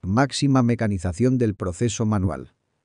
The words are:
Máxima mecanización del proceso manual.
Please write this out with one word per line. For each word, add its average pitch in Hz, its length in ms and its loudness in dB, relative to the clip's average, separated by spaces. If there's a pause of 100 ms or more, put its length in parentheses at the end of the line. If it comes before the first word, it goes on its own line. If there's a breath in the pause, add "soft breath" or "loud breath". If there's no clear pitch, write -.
Máxima 131 600 2
mecanización 113 760 0
del 110 180 0
proceso 113 500 -4
manual. 90 480 -2 (320)